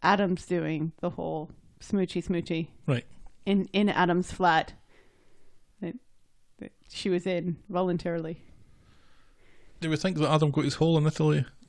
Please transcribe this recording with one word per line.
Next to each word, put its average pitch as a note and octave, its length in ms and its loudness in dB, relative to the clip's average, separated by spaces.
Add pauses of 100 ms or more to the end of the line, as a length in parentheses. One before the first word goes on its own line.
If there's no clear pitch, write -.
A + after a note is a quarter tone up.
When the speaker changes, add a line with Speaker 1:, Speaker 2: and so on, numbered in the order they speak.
Speaker 1:
Adam's F#3 440 2
doing, D#3+ 540 -4
the F3 100 -4
whole D#3+ 400 -8 (300)
smoochy F#3 460 -2
smoochy. E3+ 420 -4 (180)
Speaker 2:
Right. B2 180 0 (420)
Speaker 1:
In, G3 260 2
in G3+ 160 2
Adam's F3 440 2
flat. E3+ 400 2 (1080)
That, F3 140 -8 (640)
that - 140 -18 (160)
she - 220 -6
was F3 160 0
in F3 320 -4 (100)
voluntarily. E3+ 720 -4 (1400)
Speaker 2:
Do E3 100 -2
we D#3 60 2
think F#3 200 0
that D3 140 4
Adam D#3 200 6
got C#3+ 140 2
his C#3 120 0
hole E3 220 4
in D3+ 80 2
Italy? D3+ 380 2 (240)